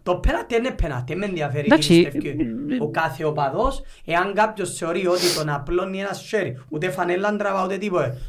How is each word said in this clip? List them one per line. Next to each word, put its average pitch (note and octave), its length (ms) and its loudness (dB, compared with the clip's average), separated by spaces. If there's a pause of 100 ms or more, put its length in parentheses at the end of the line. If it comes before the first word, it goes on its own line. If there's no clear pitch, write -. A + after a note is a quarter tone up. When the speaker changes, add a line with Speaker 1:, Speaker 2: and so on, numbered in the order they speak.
Speaker 1:
Το F3+ 120 2
πέναλτι C#4+ 400 0
είναι A#3+ 160 2
πέναλτι, D3+ 440 -4
με G3 100 -4
ενδιαφέρει D3 400 -2
Speaker 2:
Εντάξει, E3+ 380 8
Speaker 1:
τι - 140 4
πιστεύει - 240 -4 (280)
Speaker 2:
ε, B3+ 100 0
Speaker 1:
ο D3+ 100 -2
κάθε D#3+ 360 -2
οπαδός. D3+ 560 0 (240)
Εάν F3+ 280 0
κάποιος G#3 440 0
θεωρεί F3+ 300 0
ότι F3 300 2
τον D3+ 120 -2
απλώνει F3+ 500 -2
ένα G3 140 -6
χέρι, - 440 -4 (120)
ούτε D#3 200 -2
φανέλα F#3 460 0
τραβά, G3 280 0
ούτε F#3+ 140 -2
τίποτα, F3+ 380 0 (140)